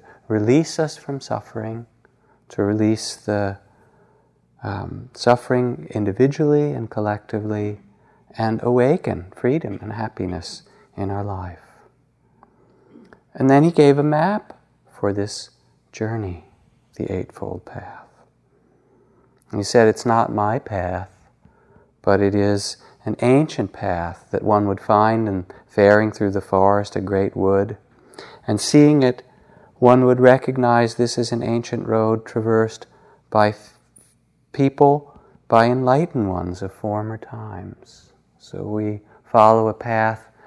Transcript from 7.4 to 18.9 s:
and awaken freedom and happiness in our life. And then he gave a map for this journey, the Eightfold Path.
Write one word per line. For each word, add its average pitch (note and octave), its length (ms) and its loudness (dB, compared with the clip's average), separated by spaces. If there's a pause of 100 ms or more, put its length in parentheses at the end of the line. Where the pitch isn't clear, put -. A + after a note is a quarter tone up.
and A2+ 260 -4
awaken A#2+ 720 0
freedom A#2+ 460 -4
and G#2 120 -12
happiness F#2+ 680 -10 (320)
in G2+ 160 -6
our G2+ 120 -6
life. F#2 380 -12 (1700)
And C3 160 0
then C#3 140 6
he E3+ 80 2
gave C#3+ 260 4
a D3 60 0
map D#3+ 500 -2 (360)
for - 220 -6
this G2+ 380 -8 (420)
journey, A2 540 -8 (500)
the - 160 -8
Eightfold - 540 -10
Path. - 420 -18 (1400)